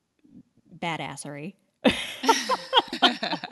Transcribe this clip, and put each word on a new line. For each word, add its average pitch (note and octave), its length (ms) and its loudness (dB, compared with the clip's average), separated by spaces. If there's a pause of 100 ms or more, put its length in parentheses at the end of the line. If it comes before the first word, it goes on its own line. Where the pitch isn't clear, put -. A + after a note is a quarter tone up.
(760)
badassery D3+ 760 -8 (140)
<laughs> - 160 -20 (1700)